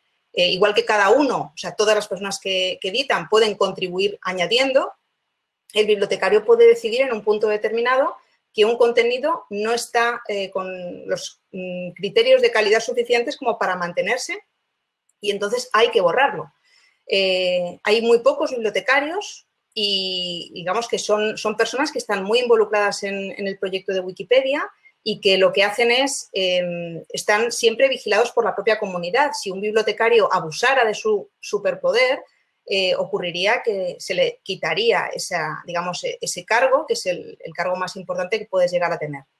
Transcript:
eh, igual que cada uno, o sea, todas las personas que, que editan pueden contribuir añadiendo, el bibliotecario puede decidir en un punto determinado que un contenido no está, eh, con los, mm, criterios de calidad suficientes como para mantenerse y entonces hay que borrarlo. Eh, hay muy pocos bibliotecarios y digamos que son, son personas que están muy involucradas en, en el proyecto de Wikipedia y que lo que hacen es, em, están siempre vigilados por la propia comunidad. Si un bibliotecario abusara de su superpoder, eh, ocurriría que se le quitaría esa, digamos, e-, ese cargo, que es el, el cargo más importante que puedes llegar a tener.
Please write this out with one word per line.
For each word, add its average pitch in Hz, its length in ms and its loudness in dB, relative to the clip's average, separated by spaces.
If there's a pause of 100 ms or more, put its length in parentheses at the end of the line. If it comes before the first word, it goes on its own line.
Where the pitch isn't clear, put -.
(340)
eh, 175 160 2
igual 202 240 2
que - 120 2
cada 208 240 4
uno, 233 440 2
o - 40 -18
sea, - 180 -10
todas 214 200 4
las 202 120 -2
personas 190 320 -6
que, 185 420 -4
que 190 80 -6
editan 202 400 -4
pueden 214 260 4
contribuir 190 680 -2
añadiendo, 240 720 0 (800)
el 208 140 2
bibliotecario 202 580 2
puede 233 220 8
decidir 233 340 4
en 262 120 0
un 214 100 -6
punto 214 240 2
determinado 233 680 0 (380)
que 208 120 4
un 233 120 0
contenido 240 720 2
no 214 240 -2
está, 233 540 -2
eh, 196 240 -6
con 185 560 -8
los, - 340 -8 (100)
mm, 180 420 -10
criterios 233 480 4
de 233 100 2
calidad 214 280 2
suficientes 240 560 -2
como 240 220 -2
para 185 180 -2
mantenerse 180 680 -4 (760)
y 202 120 -4
entonces 202 420 -4
hay 226 160 4
que 202 120 2
borrarlo. 214 520 0 (540)
Eh, 185 760 0
hay 214 180 2
muy 233 180 4
pocos 285 320 2
bibliotecarios 262 960 -2 (260)
y 185 800 -4
digamos 185 340 -4
que 190 120 -4
son, 208 380 -2
son 214 200 -6
personas 254 340 -2
que - 60 -8
están 190 260 -4
muy 220 160 0
involucradas 208 640 2
en, 196 280 -6
en 196 160 -6
el 196 100 -6
proyecto 190 340 -6
de 190 100 -2
Wikipedia 262 680 0 (340)
y 208 160 -4
que 190 180 4
lo 185 140 6
que 196 120 2
hacen 233 280 2
es, 269 400 0
em, 175 800 -2
están 220 420 0
siempre 233 380 2
vigilados 214 420 0
por 233 140 0
la 185 100 -2
propia 214 240 0
comunidad. 190 540 -2
Si - 180 -8
un 190 80 -8
bibliotecario 214 720 2
abusara 220 540 2
de 214 80 0
su 214 360 -2 (100)
superpoder, 202 840 0 (420)
eh, 190 300 0
ocurriría 180 680 -2
que 190 380 -4
se - 140 -8
le 175 280 0
quitaría 180 640 0
esa, 160 580 -6
digamos, 175 400 -6
e-, - 160 -6
ese 175 240 -8
cargo, 262 420 2
que 233 60 -2
es - 120 -4
el, - 380 -6
el 160 100 -14
cargo 180 220 -2
más 180 220 -8
importante 185 420 -4
que 208 60 -8
puedes 180 260 2
llegar 175 220 2
a 160 40 -2
tener. 147 260 -8 (160)